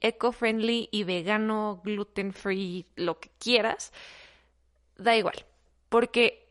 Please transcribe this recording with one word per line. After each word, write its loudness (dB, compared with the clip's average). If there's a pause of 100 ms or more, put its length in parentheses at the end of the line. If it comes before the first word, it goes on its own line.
eco-friendly 0
y 0
vegano, -2
gluten-free, -4
lo -4
que -20 (100)
quieras. 0 (1040)
Da 4
igual, 0 (420)
porque 2